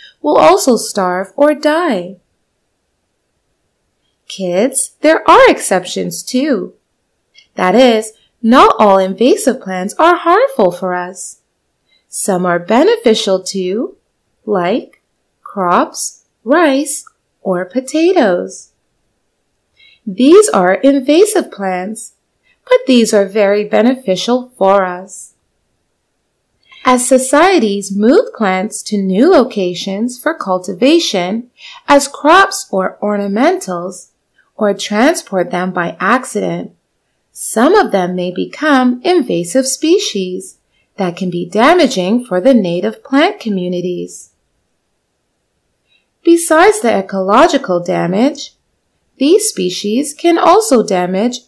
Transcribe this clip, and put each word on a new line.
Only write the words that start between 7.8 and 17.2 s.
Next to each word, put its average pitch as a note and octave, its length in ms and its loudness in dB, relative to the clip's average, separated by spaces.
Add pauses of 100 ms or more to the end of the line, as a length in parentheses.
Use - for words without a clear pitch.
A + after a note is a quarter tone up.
not C4 360 6
all G3 200 4
invasive A#3 600 0
plants F#3+ 380 -6
are E4+ 180 4
harmful E4+ 560 0
for F3+ 220 -6
us. F3+ 480 -10 (680)
Some F3+ 360 -4
are F3 140 0
beneficial A3 840 2
too, F#3+ 540 -8 (480)
like G3+ 560 -4 (420)
crops, G3 840 -4 (200)
rice, C#4+ 600 0 (360)